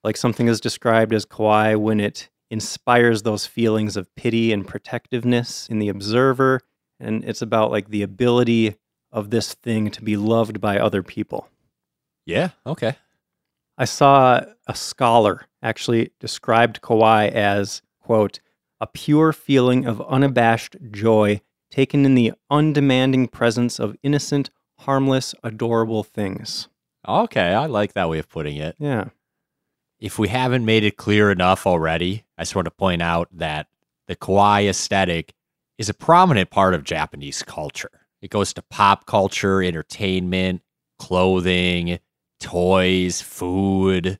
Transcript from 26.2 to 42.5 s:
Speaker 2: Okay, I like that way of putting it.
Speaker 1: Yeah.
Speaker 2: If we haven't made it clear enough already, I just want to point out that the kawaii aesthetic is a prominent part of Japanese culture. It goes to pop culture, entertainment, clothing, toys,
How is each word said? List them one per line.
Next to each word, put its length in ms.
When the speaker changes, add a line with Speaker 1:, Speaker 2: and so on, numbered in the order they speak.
Speaker 2:
Okay, 460
I 120
like 280
that 160
way 100
of 100
putting 280
it. 220
Speaker 1:
Yeah. 260
Speaker 2:
If 200
we 100
haven't 360
made 200
it 120
clear 340
enough 360
already, 560
I 60
just 120
want 120
to 40
point 300
out 320
that 340
the 80
kawaii 540
aesthetic 640
is 120
a 40
prominent 580
part 220
of 120
Japanese 580
culture. 480
It 80
goes 240
to 80
pop 440
culture, 560
entertainment, 1000
clothing, 1000
toys, 840